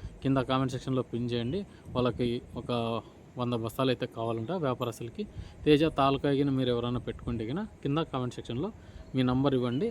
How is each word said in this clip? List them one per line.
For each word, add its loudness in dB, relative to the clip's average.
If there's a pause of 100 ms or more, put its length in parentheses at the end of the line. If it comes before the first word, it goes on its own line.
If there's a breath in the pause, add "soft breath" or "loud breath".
(200 loud breath)
కింద 2
కామెంట్ 2
సెక్షన్లో 0
పిన్ -4
చేయండి. -2 (280 loud breath)
వాళ్ళకి 0 (260)
ఒక -6 (640 loud breath)
వంద 0
బస్తాలు 0
అయితే 0
కావాలంట -4
వ్యాపారస్తులకి. -2 (380 loud breath)
తేజ 8 (120)
తాలూకా 4
గిన 4
మీరు 2
ఎవరైనా 0
పెట్టుకుంటే -6
గిన -4 (180)
కింద 0
కామెంట్ -4
సెక్షన్లో -4 (400 loud breath)
మీ 0
నంబర్ 4
ఇవ్వండి, 0